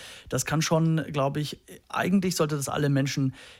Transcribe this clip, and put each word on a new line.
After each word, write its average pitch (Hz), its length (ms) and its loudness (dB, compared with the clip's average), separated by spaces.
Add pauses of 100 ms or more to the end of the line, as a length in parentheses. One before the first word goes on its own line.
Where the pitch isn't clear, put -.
(280)
das 131 160 -2
kann 151 160 0
schon, 160 520 2
glaube 143 260 0
ich, 147 220 -6 (280)
eigentlich 185 460 2
sollte 151 220 0
das 139 120 -4
alle 147 200 0
Menschen 135 440 2 (280)